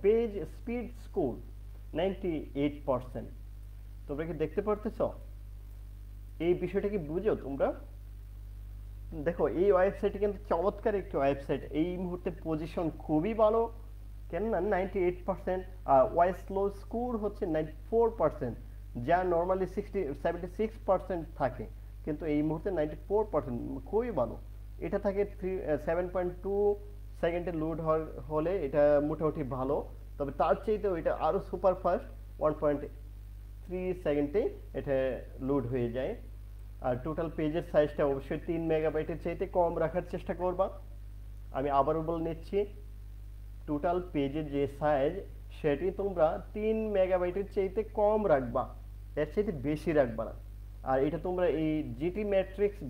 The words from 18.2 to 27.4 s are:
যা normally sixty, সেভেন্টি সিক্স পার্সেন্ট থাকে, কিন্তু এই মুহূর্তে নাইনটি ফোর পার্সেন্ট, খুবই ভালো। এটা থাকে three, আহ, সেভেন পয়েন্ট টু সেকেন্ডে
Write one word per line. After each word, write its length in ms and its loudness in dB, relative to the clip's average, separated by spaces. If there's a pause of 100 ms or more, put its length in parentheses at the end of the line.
যা 100 8 (160)
normally 420 2
sixty, 240 -2 (240)
সেভেন্টি 340 -2
সিক্স 180 0 (120)
পার্সেন্ট 360 2 (180)
থাকে, 240 0 (400)
কিন্তু 180 -4 (100)
এই 140 4
মুহূর্তে 300 -2
নাইনটি 200 0 (100)
ফোর 240 4
পার্সেন্ট, 260 0 (320)
খুবই 220 2 (100)
ভালো। 160 -2 (480)
এটা 200 0
থাকে 160 2 (160)
three, 200 -2
আহ, 200 0 (100)
সেভেন 260 2
পয়েন্ট 200 0 (120)
টু 100 0 (640)
সেকেন্ডে 300 0 (120)